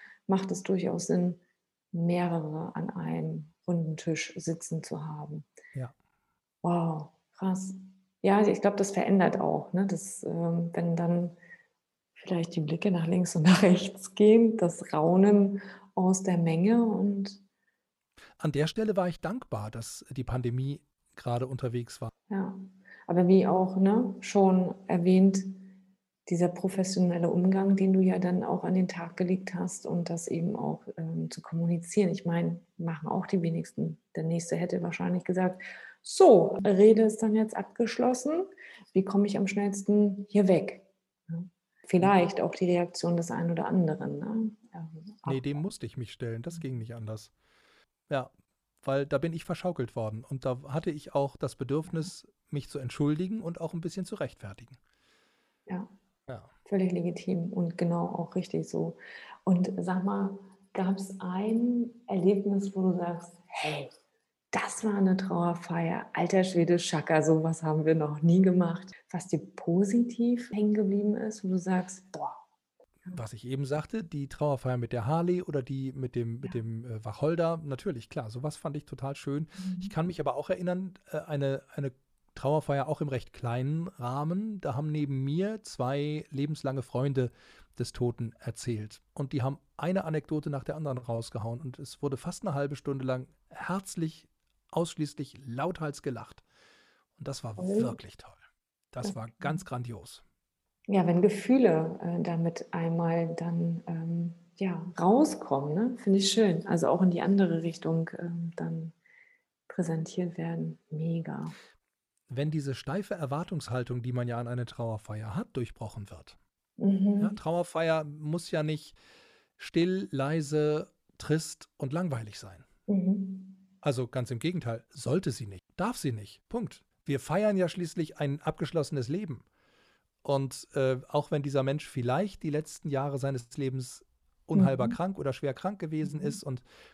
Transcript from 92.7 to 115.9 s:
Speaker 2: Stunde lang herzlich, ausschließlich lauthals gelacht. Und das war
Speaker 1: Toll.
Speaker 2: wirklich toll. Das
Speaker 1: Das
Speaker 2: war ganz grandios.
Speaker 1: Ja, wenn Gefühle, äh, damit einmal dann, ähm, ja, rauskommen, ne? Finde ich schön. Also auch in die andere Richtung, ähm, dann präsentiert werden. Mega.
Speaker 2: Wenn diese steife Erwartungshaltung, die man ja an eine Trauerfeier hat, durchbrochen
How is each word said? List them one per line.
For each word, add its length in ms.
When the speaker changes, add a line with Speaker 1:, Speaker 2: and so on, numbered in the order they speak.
Speaker 2:
Stunde 300
lang 220
herzlich, 800
ausschließlich 720
lauthals 560
gelacht. 420
Und 80
das 160
war 120
Speaker 1:
Toll. 240
Speaker 2:
wirklich 380
toll. 160
Das 240
Speaker 1:
Das 0
Speaker 2:
war 140
ganz 260
grandios. 580
Speaker 1:
Ja, 200
wenn 140
Gefühle, 800
äh, 220
damit 500
einmal 640
dann, 520
ähm, 460
ja, 280
rauskommen, 720
ne? 240
Finde 220
ich 120
schön. 360
Also 200
auch 140
in 100
die 100
andere 420
Richtung, 460
ähm, 360
dann 360
präsentiert 680
werden. 420
Mega. 640
Speaker 2:
Wenn 240
diese 240
steife 380
Erwartungshaltung, 880
die 100
man 160
ja 120
an 100
eine 160
Trauerfeier 720
hat, 200
durchbrochen 540